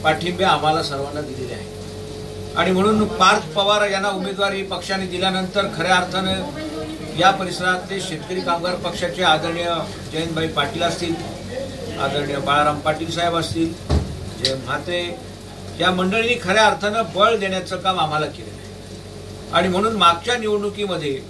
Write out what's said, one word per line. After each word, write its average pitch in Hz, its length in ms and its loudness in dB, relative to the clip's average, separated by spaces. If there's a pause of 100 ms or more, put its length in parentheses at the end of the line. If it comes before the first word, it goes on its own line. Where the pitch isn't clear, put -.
पाठिंबे 170 400 2
आम्हाला 156 400 4
सर्वांना 139 380 -4
दिलेले 127 320 -6
आहे - 1000 -10
आणि 170 160 2
म्हणून 214 360 4
पार्थ 208 480 4
पवार 208 340 4
यांना 196 200 0
उमेदवारी 196 540 -2
पक्षाने 190 420 -4
दिल्यानंतर 185 640 0 (100)
खऱ्या 180 180 4
अर्थानं 185 1200 -2
या 180 120 8
परिसरातले 185 680 -2
शेतकरी 165 400 -6
कामगार 175 340 0
पक्षाचे 180 480 -4
आदरणीय 165 500 2 (380)
जयंतभाई 160 360 -2
पाटील 160 360 -2
असतील, 165 320 0 (840)
आदरणीय 139 380 -2
बाळाराम 143 420 2
पाटील 156 320 0
साहेब 170 260 0
असतील, 165 360 0 (680)
जय 131 120 0
म्हात्रे 147 460 -4 (800)
या 175 120 4
मंडळींनी 208 520 2
खऱ्या 202 220 6
अर्थानं 208 380 4 (120)
बळ 220 220 6
देण्याचं 190 400 -2
काम 185 220 0
आम्हाला 151 280 2
केलेलं - 260 -10
आहे - 1000 -12
आणि 175 140 6
म्हणून 208 280 2
मागच्या 185 420 4
निवडणुकीमध्ये 202 840 0 (100)